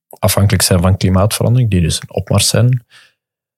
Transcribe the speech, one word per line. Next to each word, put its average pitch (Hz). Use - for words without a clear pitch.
afhankelijk -
zijn 92
van 92
klimaatverandering, 107
die 92
dus 80
een -
opmars -
zijn. 123